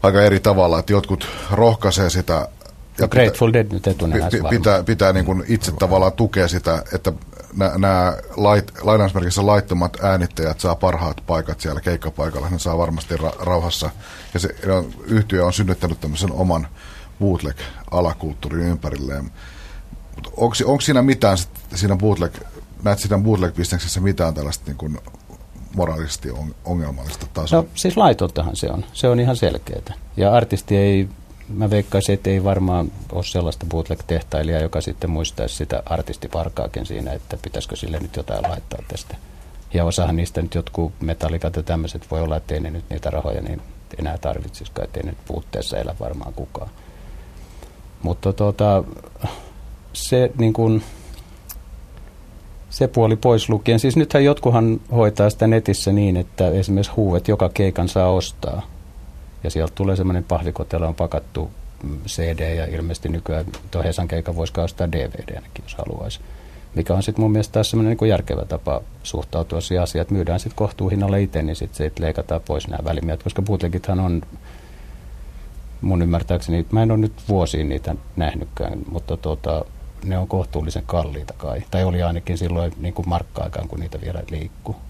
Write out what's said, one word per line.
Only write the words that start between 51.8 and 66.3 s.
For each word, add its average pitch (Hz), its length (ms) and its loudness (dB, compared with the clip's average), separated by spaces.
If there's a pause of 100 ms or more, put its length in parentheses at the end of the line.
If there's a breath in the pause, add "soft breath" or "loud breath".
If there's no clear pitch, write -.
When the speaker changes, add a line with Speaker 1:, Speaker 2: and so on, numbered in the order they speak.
Speaker 2:
se - 180 2
puoli 110 280 6
pois 113 320 4
lukien. 113 320 4
Siis 127 160 4
nythän 151 280 6
jotkuhan 117 560 4 (120)
hoitaa 107 380 6
sitä - 160 2
netissä 110 460 4
niin, 101 240 4
että 90 320 2
esimerkiksi 98 440 2
huuet 92 360 2
joka 101 200 4
keikan 90 400 2
saa 92 220 4
ostaa. - 520 -2 (840)
Ja 82 60 -2
sieltä 80 240 -2
tulee 95 220 2
semmoinen 90 280 2
pahvikotelo, 85 600 -2
on 82 80 -2
pakattu, 80 560 -4 (320)
mm, 71 240 -8
C - 120 -8
D 82 360 -2
ja 80 120 -2
ilmeisesti 82 420 -6
nykyään 82 380 -4 (240)
tuo 87 120 -2
Hesan 85 260 -2
keikan 85 280 -4
voisi - 240 -4
ostaa 87 320 -2
D 78 160 -2
V - 40 -8
D - 220 -12
ainakin, - 300 -14
jos - 100 -14
haluaisi. - 460 -8 (540 loud breath)